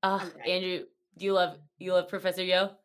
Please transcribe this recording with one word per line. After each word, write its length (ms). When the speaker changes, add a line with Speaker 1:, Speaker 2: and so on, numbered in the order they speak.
Speaker 1:
Uh, 160
Speaker 2:
Okay. 140
Speaker 1:
Andrew, 340
do 80
you 80
love, 240
you 140
love 160
Professor 340
Yo? 280